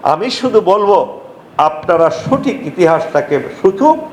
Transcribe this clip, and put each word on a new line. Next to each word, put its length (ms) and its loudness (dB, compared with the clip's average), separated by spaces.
আমি 280 -2
শুধু 300 0
বলবো, 600 0
আপনারা 540 2
সঠিক 560 -4
ইতিহাসটাকে 720 0
শিখুন 380 2